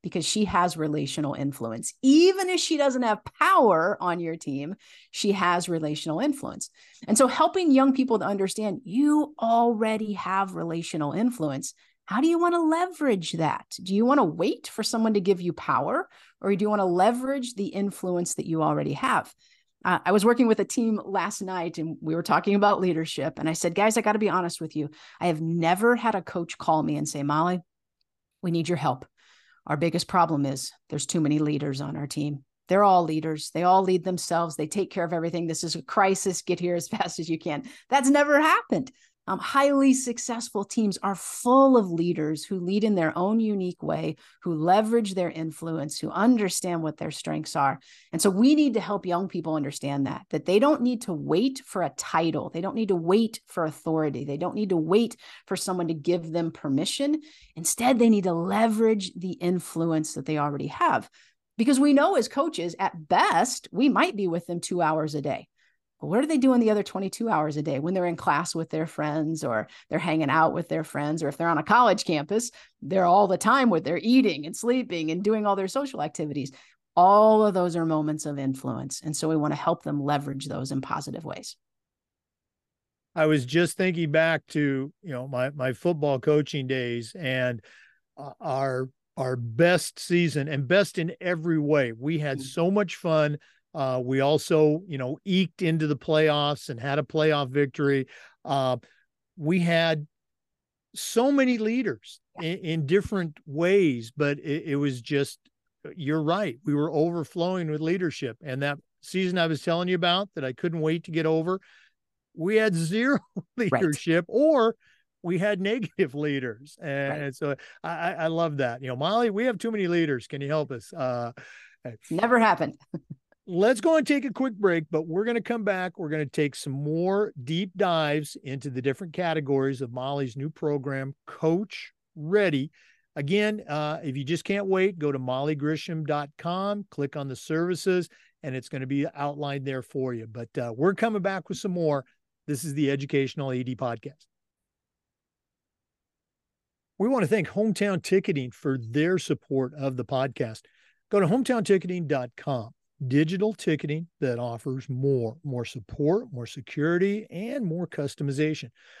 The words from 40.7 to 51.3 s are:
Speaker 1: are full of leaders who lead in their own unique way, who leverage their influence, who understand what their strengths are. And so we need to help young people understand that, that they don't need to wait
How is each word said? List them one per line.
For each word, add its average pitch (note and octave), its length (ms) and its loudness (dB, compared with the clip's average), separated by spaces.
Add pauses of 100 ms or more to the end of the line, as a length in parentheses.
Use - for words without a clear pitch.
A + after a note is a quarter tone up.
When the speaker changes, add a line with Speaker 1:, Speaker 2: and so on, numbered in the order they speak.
Speaker 1:
are G3 160 -2
full C4 640 6
of F#3+ 120 2
leaders E3 540 -2
who F#3+ 160 -6
lead F#3+ 240 0
in G#3+ 100 2
their E3 220 0
own G#3 240 2
unique G3 420 -2
way, D#3 340 -4 (260)
who F3 100 -4
leverage G3+ 600 2
their F3+ 160 -2
influence, D#3+ 680 -8
who D#3 120 -6
understand F#3 720 2
what D#3 160 -6
their D#3+ 120 -6
strengths D#3 460 -8
are. C#3 240 0 (320)
And E3 80 -4
so G#3 80 4
we A3+ 260 4
need D4 200 4
to G#3+ 60 2
help F#3+ 260 -4
young F3+ 220 -2
people E3 260 -4
understand C#3+ 520 -2
that, - 220 -8
that D#3 160 -4
they F#3+ 140 4
don't C#4 240 4
need A#3+ 200 0
to F#3 120 -6
wait D#3+ 500 0